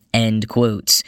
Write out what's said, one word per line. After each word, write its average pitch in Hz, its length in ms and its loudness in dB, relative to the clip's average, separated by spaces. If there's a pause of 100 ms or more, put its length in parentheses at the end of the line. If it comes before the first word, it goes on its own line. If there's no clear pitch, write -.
(120)
end 110 360 0
quote. 113 600 0